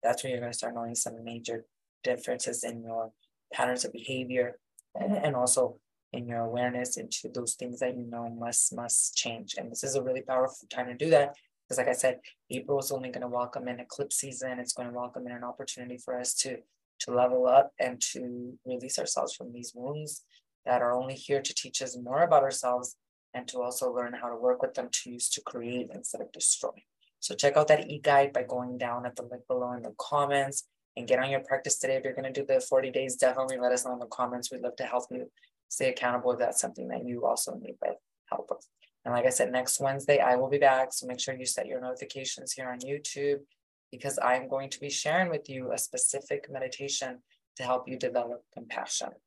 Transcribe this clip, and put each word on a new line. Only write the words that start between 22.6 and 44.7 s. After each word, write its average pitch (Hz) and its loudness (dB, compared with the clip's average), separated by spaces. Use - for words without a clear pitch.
and 120 -8
to 127 -4
also 123 -2
learn 120 -2
how 123 -6
to 117 -6
work 123 4
with 127 -2
them 123 -4
to - -2
use 123 -2
to - -2
create 120 -4
instead - -8
of - -8
destroy. - 0
So - -4
check 143 6
out 151 6
that 151 8
e-guide 143 6
by 127 2
going 123 -4
down 123 -4
at 123 -8
the 127 -10
link 123 -12
below 123 0
in 120 -6
the 117 -10
comments 139 2
and 120 -8
get 127 4
on 135 0
your 135 2
practice 135 0
today. 131 0
If 131 0
you're 131 -2
gonna 131 -4
do 139 -2
the 135 6
forty 131 2
days, 131 0
definitely 131 2
let 123 4
us 123 2
know 123 -4
in 120 -6
the 120 -8
comments. 123 -4
We'd 123 -10
love 123 -2
to 131 -4
help 123 0
you 123 -6
stay 131 2
accountable 123 2
if 120 0
that's 123 2
something - -4
that 123 -6
you 120 -4
also - 2
need - -12
help - -4
with. - -6
And 120 0
like 120 2
I 127 8
said, 127 2
next 127 0
Wednesday, 139 4
I 123 6
will 131 2
be 143 2
back. 131 8
So - -6
make 127 -6
sure 131 -2
you 127 -6
set 110 -2
your 123 -4
notifications 131 -8
here 131 -6
on 123 -8
YouTube, 143 -2
because 120 -6
I'm 127 2
going 135 -2